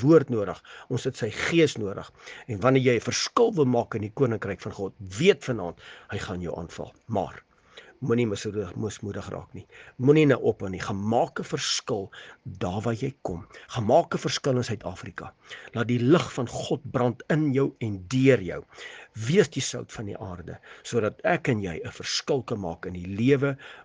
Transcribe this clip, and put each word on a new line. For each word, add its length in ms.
woord 300
nodig, 320
ons 160
het 160
sy 100
gees 460
nodig. 340
En 160
wanneer 240
jy 80
'n 140
verskil 500
wil 160
maak 180
in 140
die 120
koninkryk 400
van 120
God, 220
weet 260
vanaand, 360
hy 60
gaan 220
jou 160
aanval. 380
Maar 360
moenie 240
mismoedig, 480
mismoedig 560
raak 240
nie. 80
Moenie 320
nou 100
ophou 180
nie. 140
Gaan 180
maak 280
'n 80
verskil 640
daar 200
waar 160
jy 220
kom. 240
Gaan 120
maak 280
'n 120
verskil 300
in 80
Suid-Afrika. 680
Laat 160
die 100
lig 340
van 160
God 320
brand 380
in 240
jou 280
en 280
deur 340
jou. 220
Wees 360
die 140
sout 300
van 140
die 120
aarde, 400
sodat 420
ek 240
en 140
jy 220
'n 160
verskil 420
kan 180
maak 260
in 60
die 140
lewe 500